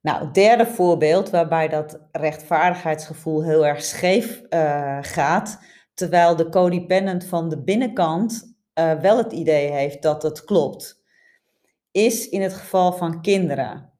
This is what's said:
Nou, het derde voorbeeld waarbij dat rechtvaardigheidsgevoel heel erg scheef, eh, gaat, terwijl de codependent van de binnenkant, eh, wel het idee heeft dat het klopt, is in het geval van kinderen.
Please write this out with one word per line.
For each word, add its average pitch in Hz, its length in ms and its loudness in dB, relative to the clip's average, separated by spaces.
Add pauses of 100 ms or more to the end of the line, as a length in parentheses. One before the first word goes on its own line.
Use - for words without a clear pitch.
Nou, 151 240 -2
het 139 100 -10
derde 220 320 6
voorbeeld 175 640 2
waarbij 165 380 0
dat 151 320 -6 (120)
rechtvaardigheidsgevoel 160 1300 -2
heel 156 220 4
erg 147 160 -2
scheef, 202 680 -2
eh, 147 520 -2
gaat, 165 580 -2 (360)
terwijl 170 420 4
de 160 120 0
codependent 180 760 0
van 165 240 -4
de 147 140 -6
binnenkant, 202 960 -2 (160)
eh, 160 280 0
wel 196 160 4
het 226 160 -2
idee 147 380 0
heeft 143 320 -4
dat 151 200 0
het - 220 -6
klopt, - 580 -2 (880)
is 220 380 0
in 196 140 -4
het 185 120 -4
geval 180 380 0
van 165 300 -6
kinderen. 143 760 -2